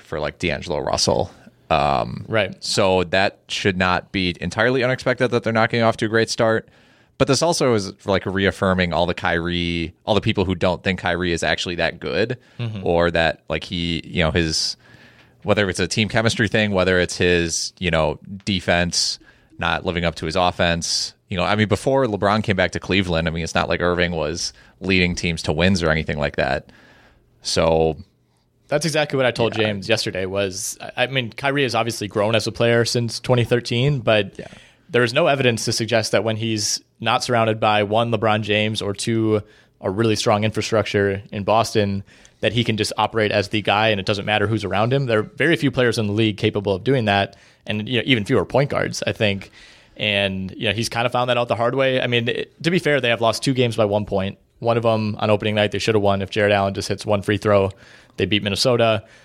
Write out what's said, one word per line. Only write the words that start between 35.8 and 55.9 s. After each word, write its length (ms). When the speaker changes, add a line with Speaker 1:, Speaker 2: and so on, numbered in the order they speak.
Speaker 2:
that 120
when 120
he's 460
not 240
surrounded 360
by, 240
one, 280
LeBron 300
James, 400
or 120
two, 480
a 80
really 260
strong 280
infrastructure 880
in 120
Boston, 600
that 120
he 100
can 140
just 200
operate 340
as 180
the 120
guy 280
and 100
it 60
doesn't 200
matter 220
who's 180
around 280
him. 120
There 140
are 40
very 320
few 160
players 260
in 100
the 60
league 240
capable 380
of 80
doing 220
that, 300
and, 220
you 100
know, 80
even 200
fewer 200
point 240
guards, 380
I 60
think. 380
And, 580
you 120
know, 60
he's 160
kind 160
of 60
found 180
that 80
out 100
the 80
hard 200
way. 260
I 60
mean, 220
it, 340
to 80
be 80
fair, 220
they 80
have 120
lost 220
two 100
games 220
by 100
one 200
point. 320
One 180
of 60
them 360
on 100
opening 260
night, 160
they 80
should 160